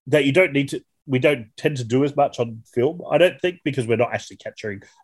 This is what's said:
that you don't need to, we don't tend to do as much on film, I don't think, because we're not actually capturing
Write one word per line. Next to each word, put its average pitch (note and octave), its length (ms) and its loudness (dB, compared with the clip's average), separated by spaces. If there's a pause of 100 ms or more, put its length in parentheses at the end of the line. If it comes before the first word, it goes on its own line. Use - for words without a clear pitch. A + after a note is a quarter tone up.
that C#3+ 180 2
you C#3 60 2
don't E3+ 220 4
need C#3 160 0
to, - 160 -8 (200)
we C3 140 -2
don't C3 380 0
tend D3+ 220 -2
to B2 60 -6
do B2+ 200 0
as C#3 100 -2
much C#3+ 240 0
on A#2 240 -6 (100)
film, D3+ 380 -2
I D3 80 2
don't E3 220 2
think, F3+ 240 -4
because C3+ 240 -4
we're A#2 80 2
not A2+ 180 0
actually G2+ 220 -10
capturing G#2 480 -12 (200)